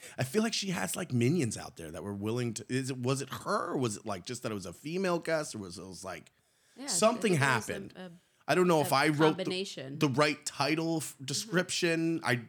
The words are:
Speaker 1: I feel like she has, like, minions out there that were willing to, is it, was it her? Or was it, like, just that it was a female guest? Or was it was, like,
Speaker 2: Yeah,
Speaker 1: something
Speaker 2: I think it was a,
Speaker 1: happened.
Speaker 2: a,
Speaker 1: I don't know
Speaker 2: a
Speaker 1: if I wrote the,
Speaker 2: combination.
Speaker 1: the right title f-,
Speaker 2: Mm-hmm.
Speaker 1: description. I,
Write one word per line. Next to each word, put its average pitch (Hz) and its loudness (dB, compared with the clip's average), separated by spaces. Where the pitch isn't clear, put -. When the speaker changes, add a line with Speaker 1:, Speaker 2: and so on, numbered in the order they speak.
Speaker 1:
I 123 0
feel 196 0
like 226 -2
she 196 -4
has, 175 -4
like, 165 -6
minions 123 2
out 78 -12
there 80 -12
that 82 -10
were 101 -6
willing 113 -2
to, 110 -10
is 127 -2
it, 135 -6
was 131 0
it 135 -8
her? - -2
Or - -2
was 113 0
it, - -18
like, 95 -6
just 123 -8
that 117 -4
it 104 -4
was 95 -8
a 87 -10
female 175 -2
guest? 156 -2
Or 110 -8
was 92 -10
it 87 -12
was, 92 -12
like, 90 -10
Speaker 2:
Yeah, 269 -12
Speaker 1:
something 226 4
Speaker 2:
I 156 4
think 131 2
it 135 6
was 110 -2
a, 90 -4
Speaker 1:
happened. - -8
Speaker 2:
a, 180 -12
Speaker 1:
I 151 6
don't 180 6
know 165 6
Speaker 2:
a - 6
Speaker 1:
if - 0
I 147 6
wrote 156 6
the, - -4
Speaker 2:
combination. 143 -6
Speaker 1:
the 147 4
right 147 2
title 160 0
f-, - -4
Speaker 2:
Mm-hmm. 135 -12
Speaker 1:
description. 165 0
I, 123 2